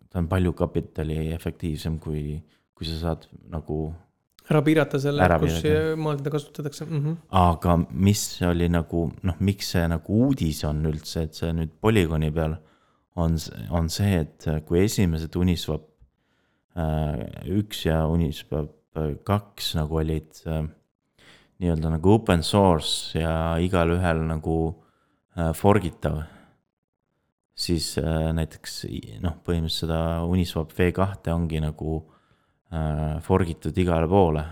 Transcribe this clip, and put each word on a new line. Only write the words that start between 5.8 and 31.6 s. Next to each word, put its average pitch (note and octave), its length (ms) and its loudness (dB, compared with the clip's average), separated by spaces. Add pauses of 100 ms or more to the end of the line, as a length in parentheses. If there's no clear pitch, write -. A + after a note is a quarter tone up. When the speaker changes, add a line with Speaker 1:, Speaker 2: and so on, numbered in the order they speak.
Speaker 2:
maal D3+ 240 -2
teda C#3 100 -6
kasutatakse. D3 540 -8
Mhm. D#3 300 -2 (160)
Speaker 1:
Aga F2 420 4 (160)
mis G2 320 4 (200)
oli F2 280 2
nagu, E2+ 320 0 (220)
noh, F#2 160 0
miks - 340 -2
see E2+ 140 2
nagu F2 340 0
uudis B2+ 420 0
on D2+ 220 0
üldse, D#2 380 -4
et D2+ 120 -8
see E2+ 160 -4
nüüd E2 300 -4
Polygoni E2 500 2
peal D#2+ 240 -2 (600)
on E2 200 2
s-, D2+ 140 -6 (180)
on E2 220 0
see, G2 320 2
et - 260 -8 (140)
kui F2 240 2
esimesed E2 500 0
Uniswap, F2 480 0 (920)
äh, D#2 500 -2 (220)
üks G#2 380 -2
ja D#2+ 200 2
Uniswap, D#2 640 -2 (200)
äh, D2+ 320 -4
kaks - 520 -4
nagu D#2+ 220 0
olid, D#2 340 -2 (120)
äh, D#2+ 200 -4 (960)
nii-öelda E2 320 0
nagu E2 220 4
open G2 300 2
source F2+ 760 2
ja E2 380 0
igalühel E2+ 640 2
nagu, D#2+ 340 -2 (800)
äh, E2 180 0
forgitav, D#2+ 680 2 (1400)
siis, E2 400 -2
äh, D#2+ 340 0
näiteks - 520 -6
i-, - 360 -10
noh, F2 220 -4
põhimõtteliselt E2 460 -2
seda D#2+ 120 0 (220)
Uniswap E2+ 500 0
V F2+ 220 2
kahte F#2+ 400 -2
ongi D#2+ 260 0
nagu, D#2 380 -4 (760)